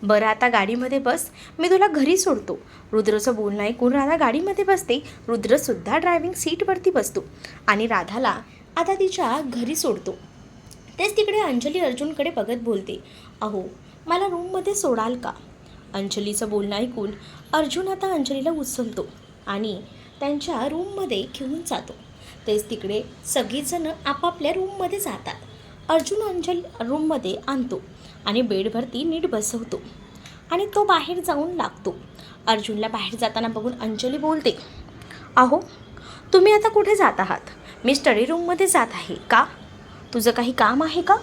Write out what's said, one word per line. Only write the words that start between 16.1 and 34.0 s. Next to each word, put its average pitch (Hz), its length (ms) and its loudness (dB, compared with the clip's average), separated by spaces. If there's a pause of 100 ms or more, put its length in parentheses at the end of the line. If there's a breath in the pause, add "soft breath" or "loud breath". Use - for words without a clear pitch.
बोलणं 202 260 -2
ऐकून 226 340 -4 (420 loud breath)
अर्जुन 320 360 0
आता 381 240 -2
अंजलीला 277 380 0
उचलतो 254 560 -4 (400)
आणि 202 340 -4 (400 loud breath)
त्यांच्या 285 480 -2
रूममध्ये 339 540 -4 (120)
घेऊन 285 320 -6
जातो. - 260 -6 (540 loud breath)
तेच 208 240 0
तिकडे 214 300 -4 (260)
सगळीजणं 294 640 -2 (160)
आपापल्या 330 460 -2
रूममध्ये 381 480 -4
जातात. 277 340 -8 (540 loud breath)
अर्जुन 330 340 2
अंजली 359 400 -2 (180)
रूममध्ये 269 540 0 (140)
आणतो 254 320 -2 (460 loud breath)
आणि 214 160 2
बेडवरती 226 640 -2
नीट 330 220 -2
बसवतो 226 540 -4 (720 loud breath)
आणि 370 160 2
तो 415 180 2
बाहेर 349 360 2
जाऊन 330 340 -2
लागतो. - 400 -4 (520 loud breath)
अर्जुनला 214 420 0
बाहेर 214 320 -6
जाताना 226 280 -2
बघून 226 320 -4
अंजली 220 380 -4